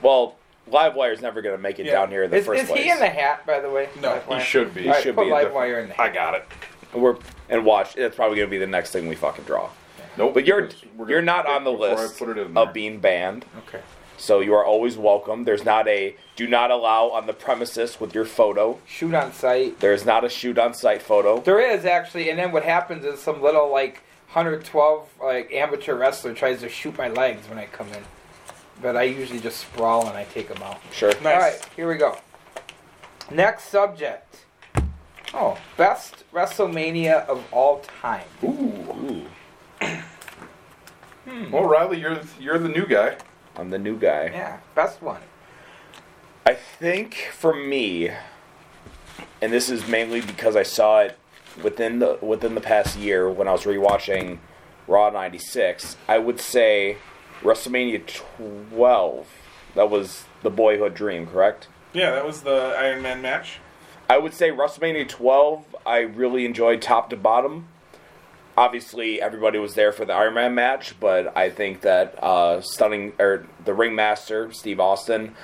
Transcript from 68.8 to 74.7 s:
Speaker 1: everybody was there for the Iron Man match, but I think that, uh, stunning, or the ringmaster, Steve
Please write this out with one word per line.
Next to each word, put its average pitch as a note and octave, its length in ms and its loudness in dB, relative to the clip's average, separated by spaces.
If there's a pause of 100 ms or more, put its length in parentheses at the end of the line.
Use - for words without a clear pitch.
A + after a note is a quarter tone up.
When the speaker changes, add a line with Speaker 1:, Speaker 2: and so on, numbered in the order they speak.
Speaker 1:
everybody G#2+ 360 0
was G#2 180 -6
there G#2 160 4
for A2 120 -6
the F#2+ 80 -2
Iron G#2+ 220 2
Man B2 200 0
match, B2 460 0
but F#2 340 0
I F#2 140 2
think F#2+ 320 -6
that, F#2 420 2
uh, F2 380 2
stunning, G#2 580 -2
or G2 280 2 (180)
the G#2 80 -2
ringmaster, A2 800 -2
Steve G2 260 -8